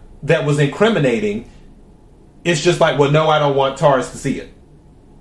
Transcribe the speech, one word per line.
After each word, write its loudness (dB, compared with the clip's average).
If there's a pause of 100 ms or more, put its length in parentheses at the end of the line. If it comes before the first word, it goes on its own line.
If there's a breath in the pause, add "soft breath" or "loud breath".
(240)
that 0
was 0
incriminating. 0 (960 soft breath)
It's 0
just 2
like, 2
"Well, 4
no, 2
I 2
don't 0
want 0
Taurus 2
to -14
see -6
it. -18 (680)